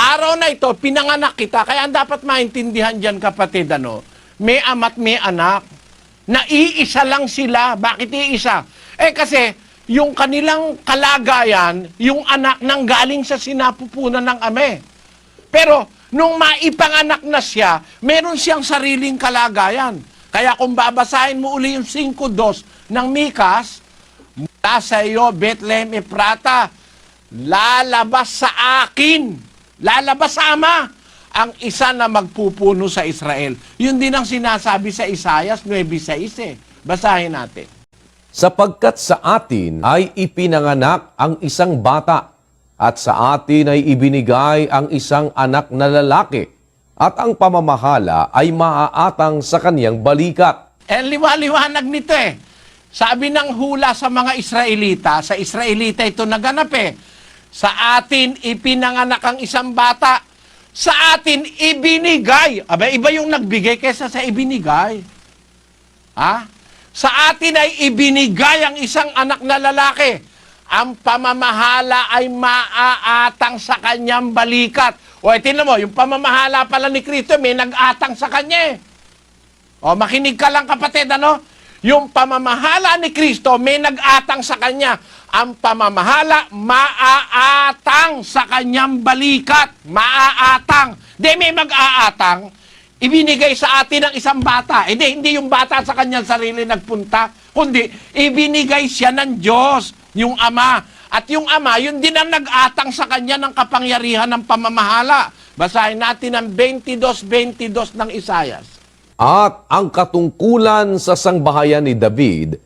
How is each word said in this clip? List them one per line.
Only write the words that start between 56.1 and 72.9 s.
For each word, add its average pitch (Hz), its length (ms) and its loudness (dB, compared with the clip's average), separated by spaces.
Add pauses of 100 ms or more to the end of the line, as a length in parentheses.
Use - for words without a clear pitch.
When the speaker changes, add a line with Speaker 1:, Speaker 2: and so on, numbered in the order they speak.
Speaker 1:
naganap 262 480 -2
eh. 202 240 -2 (560)
"Sa 233 480 0
atin 262 400 -2
ipinanganak 247 800 -2
ang 247 240 -2
isang 247 320 -4
bata, 247 480 2 (480)
sa 320 440 2
atin 311 280 -2
ibinigay." 311 1200 0
Aba, 170 240 0
iba 269 240 0
yung 311 160 -4
nagbigay 226 480 -2
kaysa 254 320 -4
sa 254 160 -6
ibinigay. 214 800 -2 (1120)
Ha? 214 320 -2 (480)
"Sa 269 160 0 (160)
atin 320 320 0
ay 294 320 0
ibinigay 277 720 2
ang 285 160 -4
isang 285 320 -2
anak 262 320 -2
na 269 160 0
lalaki. 277 560 2 (560)
Ang 240 240 -2
pamamahala 247 1120 0
ay 247 240 0
maaatang 240 1300 0